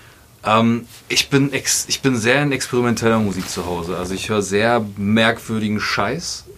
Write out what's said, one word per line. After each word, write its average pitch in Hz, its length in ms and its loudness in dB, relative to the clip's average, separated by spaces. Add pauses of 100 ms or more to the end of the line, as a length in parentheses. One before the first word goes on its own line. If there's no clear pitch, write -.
(460)
Ähm, 113 400 2 (240)
ich - 200 -2
bin 139 240 4
ex-, - 340 -2
ich - 140 -6
bin 135 160 2
sehr 120 260 2
in 143 80 0
experimenteller 120 680 0
Musik 95 300 -2
zu 87 160 -6
Hause. 87 320 -4
Also 90 160 -6
ich 95 160 -6
höre 107 120 2
sehr 107 440 2 (120)
merkwürdigen 110 840 0
Scheiß. 120 640 -4 (120)